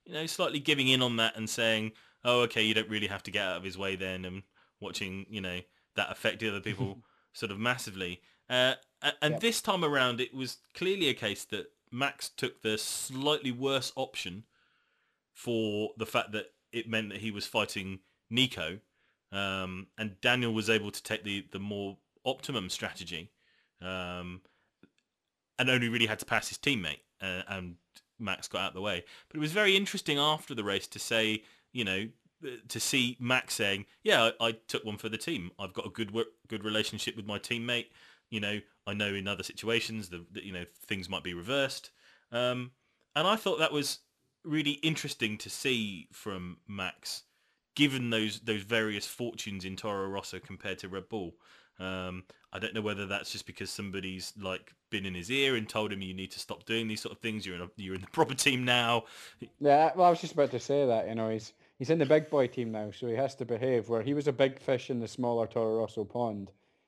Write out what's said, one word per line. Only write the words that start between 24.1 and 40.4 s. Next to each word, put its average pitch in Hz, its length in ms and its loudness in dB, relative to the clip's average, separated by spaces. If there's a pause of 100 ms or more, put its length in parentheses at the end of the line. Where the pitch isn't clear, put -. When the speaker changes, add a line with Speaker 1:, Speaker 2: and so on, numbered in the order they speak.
Speaker 1:
and 127 120 2
only 123 180 4
really 117 180 4
had 107 120 0
to - 60 -10
pass - 240 0
his - 100 -8
teammate, 92 420 -2 (200)
uh, 92 280 -4
and 90 280 -8 (420)
Max 98 300 -6
got 95 140 -2
out 95 60 0
of - 60 -8
the 92 60 -8
way. 98 240 -2 (240)
But - 80 -12
it 151 40 -4
was 156 120 0
very 196 240 6
interesting 185 420 0
after 151 360 2
the 110 100 -2
race 98 240 0
to - 100 -14
say, 110 460 2 (280)
you 123 120 -2
know, 98 240 0 (360)
uh, 135 60 -8 (180)
to 113 120 -6
see 123 400 2
Max 123 340 2
saying, 101 320 0 (160)
"Yeah, 127 280 6 (100)
I, 117 80 2
I 117 40 0 (140)
took - 180 -4
one 104 140 -6
for 113 100 -6
the 107 100 -4
team. 104 400 -4
I've 95 140 -8
got - 140 -6
a 104 40 -10
good 107 200 -4
wo-, 113 140 0 (240)
good 107 160 -6
relationship 107 520 -2
with 104 100 -10
my 104 120 -4
teammate. 120 480 -2 (440)
You 110 100 -4
know, 104 200 -2 (260)
I 101 80 -4
know 104 200 0
in 98 140 -2
other 92 160 -4
situations 110 640 -2
the, 87 240 -12
the, 98 120 -10